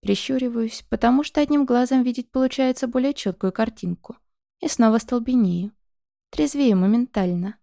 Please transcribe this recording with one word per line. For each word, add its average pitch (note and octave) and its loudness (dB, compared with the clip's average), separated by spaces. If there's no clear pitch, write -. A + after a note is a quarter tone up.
Прищуриваюсь, A#3 -4
потому B3 2
что - -2
одним C#4+ 2
глазом B3 2
видеть B3 -4
получается C4 0
более B3+ 0
четкую F#3+ -4
картинку. F#3+ -6
И D#4+ -6
снова A3+ 4
столбенею. A3 0
Трезвею C#4 2
моментально. F#3+ 0